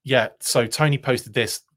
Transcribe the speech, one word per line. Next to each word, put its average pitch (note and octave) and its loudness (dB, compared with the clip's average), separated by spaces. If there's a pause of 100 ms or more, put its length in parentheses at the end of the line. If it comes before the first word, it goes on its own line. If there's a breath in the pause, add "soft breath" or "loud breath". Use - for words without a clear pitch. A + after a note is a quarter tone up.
yeah, B2 2 (100)
so - 0
Tony C#3+ 0
posted A#2+ -4
this A#2 -4 (140)